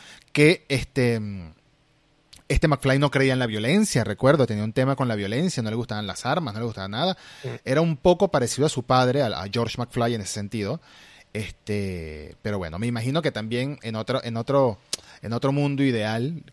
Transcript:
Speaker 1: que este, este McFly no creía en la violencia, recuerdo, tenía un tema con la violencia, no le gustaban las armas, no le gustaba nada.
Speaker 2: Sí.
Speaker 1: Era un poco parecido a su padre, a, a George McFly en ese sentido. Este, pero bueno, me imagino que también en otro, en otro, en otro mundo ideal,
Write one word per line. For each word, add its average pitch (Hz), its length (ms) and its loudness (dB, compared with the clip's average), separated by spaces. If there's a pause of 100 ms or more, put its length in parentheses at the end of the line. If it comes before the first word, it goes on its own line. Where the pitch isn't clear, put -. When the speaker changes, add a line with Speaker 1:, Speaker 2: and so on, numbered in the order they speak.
(320)
Speaker 1:
que 151 360 4
este, 120 500 0 (1300)
este 147 220 2
McFly 135 320 2
no 147 100 4
creía 135 220 2
en 127 80 0
la 123 60 2
violencia, 117 580 2
recuerdo, 127 420 4
tenía 104 160 -2
un 110 120 -2
tema 131 200 2
con 127 140 0
la 110 80 -2
violencia, 120 480 -2
no 107 60 -4
le 110 60 -4
gustaban 107 300 -6
las 95 200 -8
armas, 143 280 -2
no 110 60 -8
le 120 60 -4
gustaba 98 220 -8
nada. 147 280 -2 (260)
Speaker 2:
Sí. 131 60 -10 (160)
Speaker 1:
Era 139 160 2
un 165 160 2
poco 180 340 4
parecido 131 360 2
a 156 40 0
su 123 140 -4
padre, 123 380 4
a, 113 60 2
a 95 220 -4
George 117 280 -2
McFly 120 360 -2
en 107 60 -4
ese - 140 -8
sentido. 104 460 -4 (520)
Este, 92 1080 -6
pero 104 160 -4
bueno, 82 220 -6
me 117 80 -2
imagino 123 340 0
que 143 80 0
también 120 520 -4
en 113 120 -6
otro, 113 300 -2
en 117 120 -6
otro, 127 420 2 (440)
en 110 100 -6
otro 139 200 0
mundo 143 320 2
ideal, 117 580 0 (100)